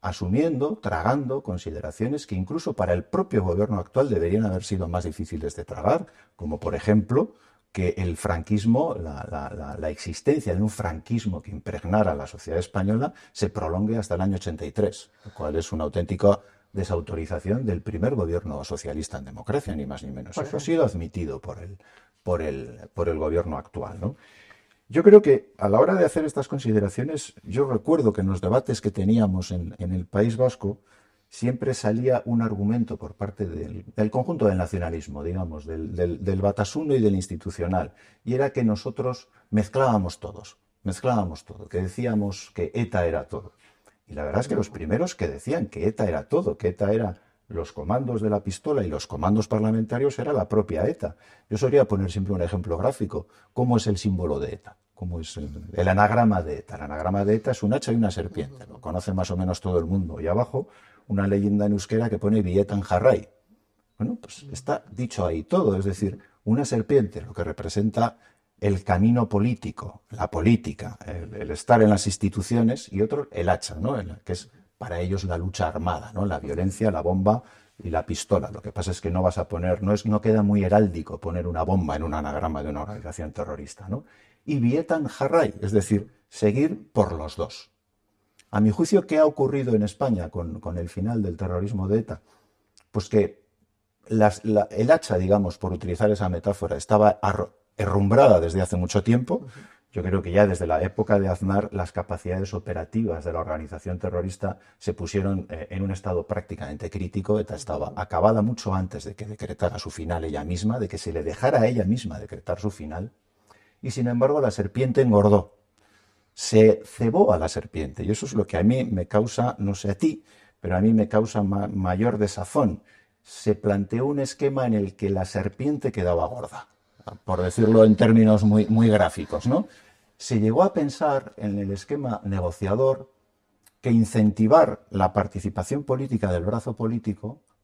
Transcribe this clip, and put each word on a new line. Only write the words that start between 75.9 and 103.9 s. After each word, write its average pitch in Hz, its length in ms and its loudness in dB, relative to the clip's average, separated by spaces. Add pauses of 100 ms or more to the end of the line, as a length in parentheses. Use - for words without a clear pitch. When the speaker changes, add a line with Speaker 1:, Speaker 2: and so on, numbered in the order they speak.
Speaker 1:
¿no? 98 140 -2
La 90 120 -2
violencia, 92 540 -2
la 80 100 -2
bomba 95 400 2 (400)
y 87 80 -8
la 80 160 -2
pistola. - 460 -2
Lo - 100 -14
que 104 80 -10
pasa 92 220 -4
es - 80 -8
que 85 100 -4
no 90 120 0
vas 90 160 2
a 90 100 -4
poner, 90 340 -2
no 98 100 2
es, 104 140 0
no 107 140 2
queda 110 220 4
muy 101 220 4
heráldico 90 560 2
poner 87 280 -4
una 82 160 -2
bomba 87 320 0
en 76 80 -6
un 76 100 -4
anagrama 73 480 -6
de 73 80 -8
una 73 120 -6
organización 87 500 -10
terrorista, 73 560 -12
¿no? 113 160 -6 (400)
Y 147 140 -2
Bietan 151 480 0
Jarrai, 139 540 0
es 101 100 -4
decir, 104 420 0 (160)
seguir 131 640 0
por 104 200 0
los 78 240 -8
dos. - 340 -8 (800)
A 104 100 0
mi 107 100 6
juicio, 180 360 2
¿qué 156 120 0
ha 156 80 8
ocurrido 135 480 0
en 107 80 4
España 104 480 -2
con, 85 300 -8
con 87 180 -8
el 87 100 -6
final 107 340 -2
del 87 140 -4
terrorismo 95 520 -4
de 104 120 4
eta? - 220 -10 (680)
Pues - 180 -4
que - 340 2 (640)
las, 107 360 4
la, 104 260 4
el 110 200 0
hacha, 160 260 4
digamos, 95 420 2
por 92 140 -4
utilizar 90 380 0
esa 98 180 0
metáfora, 85 480 -2
estaba 104 460 4
arro-, 104 320 -2 (220)
herrumbrada 101 640 6
desde 85 200 0
hace 90 160 -2
mucho 90 280 0
tiempo. 123 420 0 (460)
Yo 98 100 -6
creo 92 200 0
que 87 100 -6
ya 101 140 8
desde 90 200 0
la 80 160 2
época 104 380 0
de 95 80 0
Aznar 98 440 0
las 92 200 -6
capacidades 92 600 -6
operativas 87 720 -4
de 87 80 -6
la 82 80 -4
organización 82 580 -8